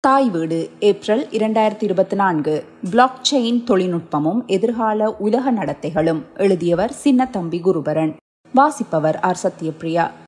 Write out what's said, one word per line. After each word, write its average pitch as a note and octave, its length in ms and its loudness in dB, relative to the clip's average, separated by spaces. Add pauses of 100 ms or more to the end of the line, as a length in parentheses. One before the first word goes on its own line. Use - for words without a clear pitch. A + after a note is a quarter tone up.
தாய் C4+ 260 4
வீடு, E3 240 -2 (300)
ஏப்ரல் G#3+ 360 0 (140)
இரண்டாயிரத்தி G#3+ 500 0
இருபத்தி F#3 320 0
நான்கு. D#3 340 0 (380)
பிளாக்செயின் A#3+ 680 2 (120)
தொழில்நுட்பமும் F3 680 0 (160)
எதிர்கால A3 540 0 (160)
உலக B3+ 320 2
நடத்தைகளும். D#3+ 640 -2 (240)
எழுதியவர் F3+ 560 0
சின்னத்தம்பி B3 680 0
குருபரன். D#3 480 0 (380)
வாசிப்பவர் F#3+ 680 2 (100)
ஆர் F3 140 -4
சத்யபிரியா. E3 640 -4 (200)